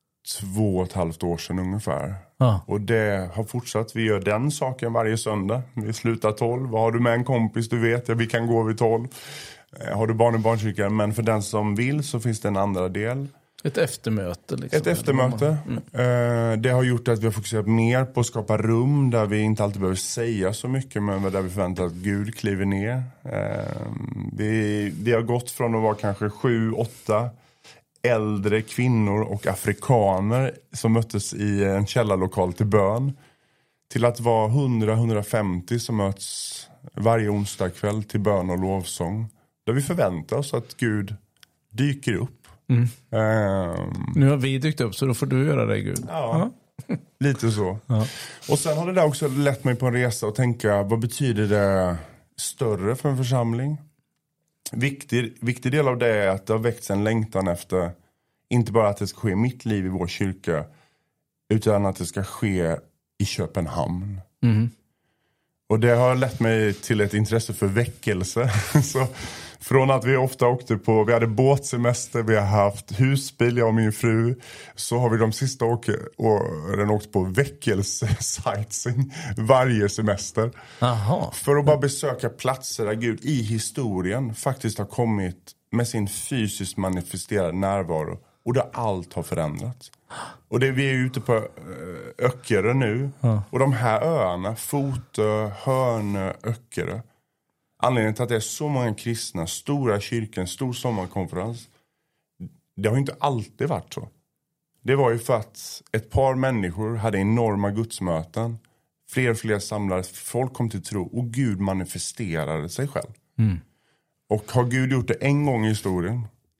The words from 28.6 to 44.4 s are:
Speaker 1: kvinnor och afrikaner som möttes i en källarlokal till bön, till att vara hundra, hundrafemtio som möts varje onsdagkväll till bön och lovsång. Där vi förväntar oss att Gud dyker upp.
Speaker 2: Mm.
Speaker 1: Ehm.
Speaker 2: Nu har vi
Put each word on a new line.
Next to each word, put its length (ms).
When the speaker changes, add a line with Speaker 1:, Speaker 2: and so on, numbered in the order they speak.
Speaker 1:
kvinnor 600
och 260
afrikaner 1080
som 200
möttes 400
i 300
en 220
källarlokal 680
till 120
bön, 520
till 140
att 140
vara 280
hundra, 480
hundrafemtio 840
som 180
möts 680
varje 360
onsdagkväll 720
till 160
bön 300
och 100
lovsång. 680
Där 80
vi 80
förväntar 560
oss 160
att 240
Gud 380
dyker 440
upp. 160
Speaker 2:
Mm. 140
Speaker 1:
Ehm. 840
Speaker 2:
Nu 140
har 80
vi 200